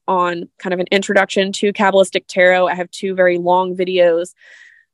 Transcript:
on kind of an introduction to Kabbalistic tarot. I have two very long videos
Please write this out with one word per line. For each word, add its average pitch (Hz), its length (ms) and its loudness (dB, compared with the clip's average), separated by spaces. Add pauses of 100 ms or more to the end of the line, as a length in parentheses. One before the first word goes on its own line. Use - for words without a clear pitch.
on 175 400 -2 (120)
kind 185 140 -6
of 180 60 -2
an 180 120 -4
introduction 196 600 0
to 202 220 -2
Kabbalistic 196 540 2
tarot. 180 400 2
I 170 80 -2
have 180 160 -8
two 190 240 -6
very 180 240 2
long 180 360 0
videos 180 600 0 (580)